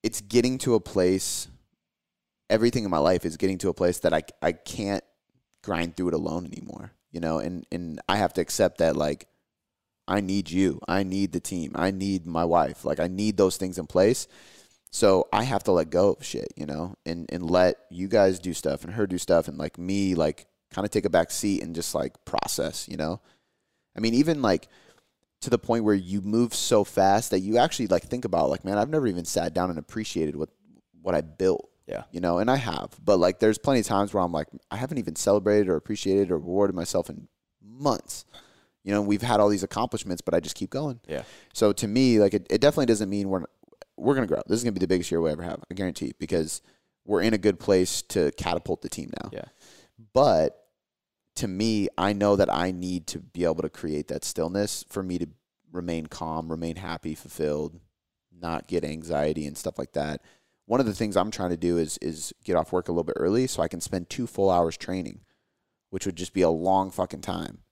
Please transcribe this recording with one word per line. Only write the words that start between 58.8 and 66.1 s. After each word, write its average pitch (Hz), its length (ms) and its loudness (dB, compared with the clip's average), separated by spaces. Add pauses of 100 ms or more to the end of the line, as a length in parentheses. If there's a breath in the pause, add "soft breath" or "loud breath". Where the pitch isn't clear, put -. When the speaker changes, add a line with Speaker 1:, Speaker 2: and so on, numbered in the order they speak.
Speaker 1:
anxiety 78 640 -2
and 73 100 -10
stuff - 220 -8
like 67 140 -8
that. 76 280 -4 (460 soft breath)
One 117 140 2
of 123 60 2
the 107 60 -2
things 101 240 -2
I'm 98 140 2
trying 92 200 -4
to 87 60 0
do 85 220 0
is, 78 200 -2
is - 360 -8 (100)
get 90 120 0
off 82 160 0
work 90 160 -2
a 92 40 -4
little 82 120 0
bit - 120 -6
early 110 300 2
so - 160 -4
I - 60 0
can 87 120 -10
spend 87 300 -6
two 120 160 -6
full 98 240 2
hours 85 260 2
training, 92 440 -8 (720)
which 95 140 -8
would 90 120 -4